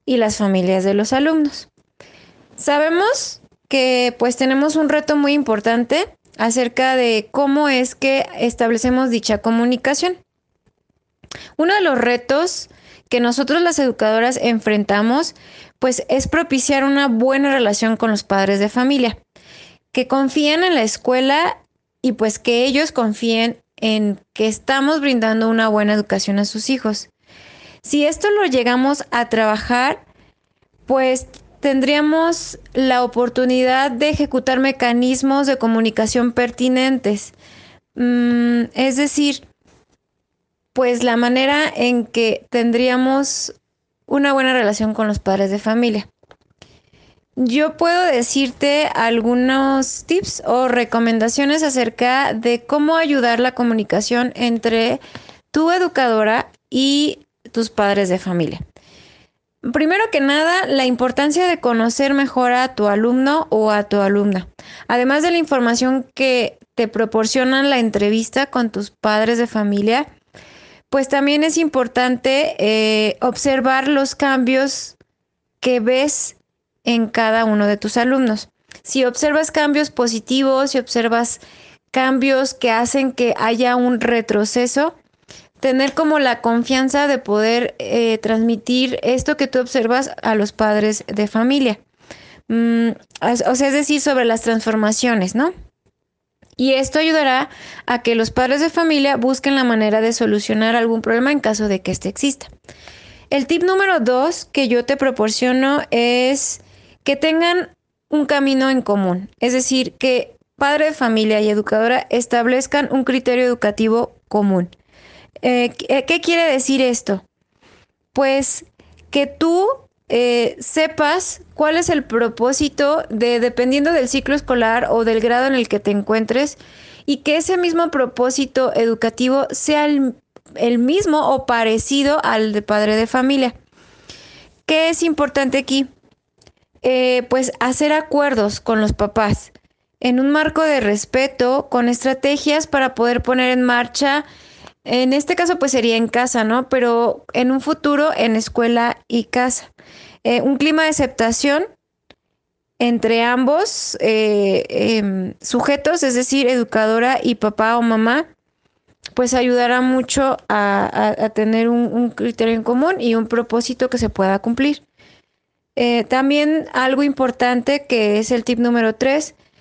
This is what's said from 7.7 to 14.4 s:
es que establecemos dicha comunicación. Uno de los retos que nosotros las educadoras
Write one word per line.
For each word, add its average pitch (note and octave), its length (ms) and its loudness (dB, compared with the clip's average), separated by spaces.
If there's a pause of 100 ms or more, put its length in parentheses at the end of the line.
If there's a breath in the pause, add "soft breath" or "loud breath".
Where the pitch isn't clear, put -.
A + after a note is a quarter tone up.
es B3+ 240 0
que C4+ 320 0 (100)
establecemos A#3+ 720 0
dicha A3 300 -2
comunicación. B3+ 800 0 (1400 loud breath)
Uno E4+ 180 2
de G#4 60 2
los D4+ 160 2
retos B3 720 -2 (400 loud breath)
que B3 120 0
nosotros C4+ 420 0
las E4+ 160 2
educadoras A#3 600 0